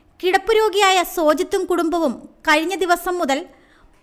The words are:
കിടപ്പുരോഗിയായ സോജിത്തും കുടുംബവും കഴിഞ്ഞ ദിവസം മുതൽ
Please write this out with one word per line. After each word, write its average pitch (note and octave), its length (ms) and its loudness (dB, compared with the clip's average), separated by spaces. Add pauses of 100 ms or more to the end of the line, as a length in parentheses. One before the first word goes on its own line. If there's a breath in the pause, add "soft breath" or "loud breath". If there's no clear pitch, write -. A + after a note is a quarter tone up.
(260 soft breath)
കിടപ്പുരോഗിയായ F#4+ 800 2
സോജിത്തും E4 640 0
കുടുംബവും E4+ 640 -2 (180)
കഴിഞ്ഞ D#4+ 280 0
ദിവസം F4+ 420 -2
മുതൽ D#4 280 -2 (580 soft breath)